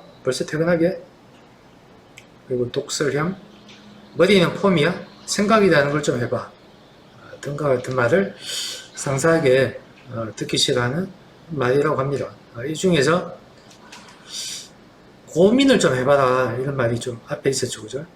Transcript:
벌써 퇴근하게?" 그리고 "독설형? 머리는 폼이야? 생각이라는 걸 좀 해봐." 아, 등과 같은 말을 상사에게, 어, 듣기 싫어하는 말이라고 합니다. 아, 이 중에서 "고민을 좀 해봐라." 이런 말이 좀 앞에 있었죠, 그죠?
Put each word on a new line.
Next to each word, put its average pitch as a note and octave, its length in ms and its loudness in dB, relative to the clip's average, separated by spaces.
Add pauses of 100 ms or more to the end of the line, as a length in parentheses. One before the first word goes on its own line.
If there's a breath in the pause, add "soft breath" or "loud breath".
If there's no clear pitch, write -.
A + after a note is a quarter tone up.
(220)
벌써 - 240 -2
퇴근하게?" E3 560 0 (1400)
그리고 B2 240 -4
"독설형? D3 680 -4 (760)
머리는 F3+ 400 4
폼이야? F3 520 0 (200)
생각이라는 G3 640 4
걸 D3 120 -2
좀 C3+ 180 -2
해봐." G#2 180 -4
아, - 1000 -18
등과 C#3+ 300 -6
같은 B2+ 260 -2
말을 D#3+ 400 2 (580 loud breath)
상사에게, C3+ 840 2 (320)
어, A2+ 240 -8
듣기 - 200 -6
싫어하는 C3 540 0 (380)
말이라고 C#3+ 500 0
합니다. C3+ 320 -4 (240)
아, A#2 100 -12
이 D#3 100 -6
중에서 E3 640 0 (1900 loud breath)
"고민을 A#3 540 4
좀 D3+ 160 2
해봐라." B2+ 640 2
이런 C3+ 160 -4
말이 A#2+ 240 0
좀 A#2+ 260 -10
앞에 C#3+ 240 -4
있었죠, B2 320 -6
그죠? C3 340 -10